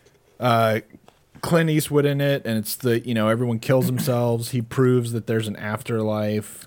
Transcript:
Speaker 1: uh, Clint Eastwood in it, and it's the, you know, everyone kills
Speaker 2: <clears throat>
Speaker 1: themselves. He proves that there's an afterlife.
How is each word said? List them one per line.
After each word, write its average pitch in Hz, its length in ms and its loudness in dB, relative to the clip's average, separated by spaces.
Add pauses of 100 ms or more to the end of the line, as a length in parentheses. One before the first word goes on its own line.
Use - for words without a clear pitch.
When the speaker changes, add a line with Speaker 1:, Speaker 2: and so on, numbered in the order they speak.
(400)
Speaker 1:
uh, 113 400 2 (600)
Clint 165 300 2
Eastwood 147 340 2
in 143 160 0
it, 143 240 0
and 113 140 -2
it's - 160 -6
the, 120 260 0
you 120 140 -4
know, 110 140 2
everyone 117 320 0
kills 131 260 2
Speaker 2:
<clears throat> 127 60 0
Speaker 1:
themselves. 120 580 0
He 123 120 -2
proves 123 500 2
that 113 140 -6
there's 113 220 -2
an 101 80 -6
afterlife. 107 1120 -4